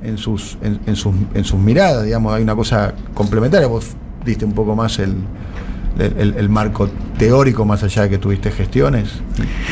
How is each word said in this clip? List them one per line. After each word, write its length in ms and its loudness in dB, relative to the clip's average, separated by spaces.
en, 80 -8
en 80 -4
sus, 440 -6
en, 240 -2
en 120 0
sus, 160 0
en 120 0
sus 120 2
miradas, 460 4
digamos, 300 0
hay 100 2
una 140 2
cosa 360 0
complementaria. 540 2
Vos 240 -4
diste 180 -2
un 80 0
poco 240 0
más 240 0
el, 160 0
el, 200 2
el, 180 2
el 140 0
marco 400 0
teórico, 460 4
más 200 0
allá 200 0
de 60 2
que 80 2
tuviste 340 0
gestiones. 680 0